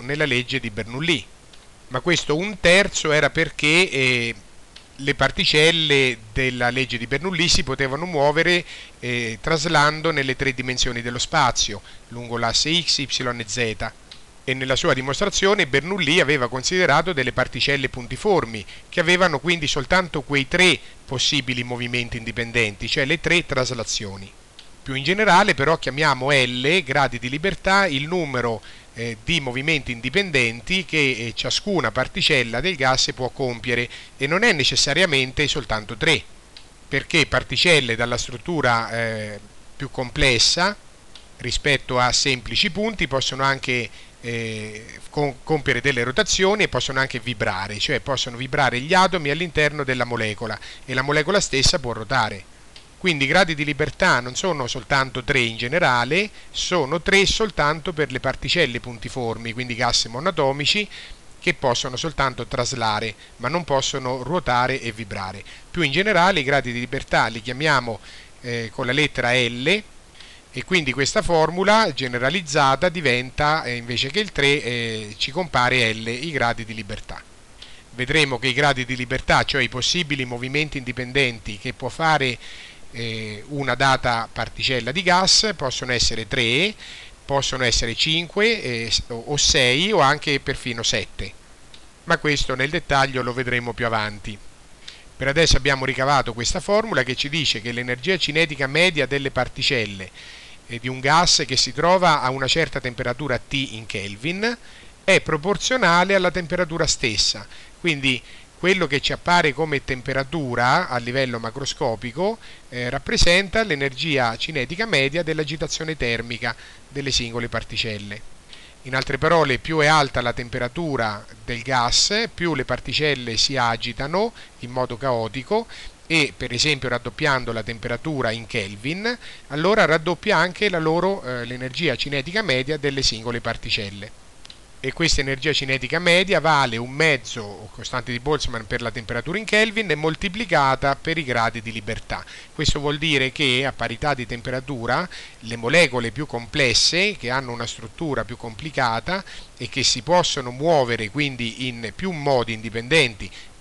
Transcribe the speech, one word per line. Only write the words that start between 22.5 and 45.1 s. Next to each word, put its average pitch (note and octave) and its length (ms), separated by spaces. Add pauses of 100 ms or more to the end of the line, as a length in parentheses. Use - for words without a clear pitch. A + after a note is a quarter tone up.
cioè C#3+ 160
le D#3 160
tre E3 240
traslazioni. A2+ 880 (500)
Più C#3 120
in C3+ 80
generale F#3+ 520
però D3+ 240
chiamiamo C3+ 520
L, C3 540
gradi C3 340
di B2+ 100
libertà, F#3+ 580
il C#3+ 200
numero, B2+ 560 (320)
eh, A#2 300
di E3 160
movimenti C3+ 500
indipendenti C3 920
che, D3 260
eh, A#2 240
ciascuna C3+ 560
particella B2+ 680
del F3+ 160
gas C3 360
può B2+ 180
compiere, A#2+ 580 (280)
e C3+ 120
non F3+ 160
è A#3 80
necessariamente C#3+ 960
soltanto A2 480
tre, C#3+ 260 (640)
perché C#3 400
particelle B2+ 720
dalla A#2 200
struttura, B2 760
eh, A2 500 (360)
più C3+ 140
complessa C3+ 840 (600)
rispetto B2+ 600
a B2 140
semplici C3+ 580
punti F#3+ 380
possono C3 340
anche, C3 480 (300)
eh, A2 640 (260)
com-, C#3+ 320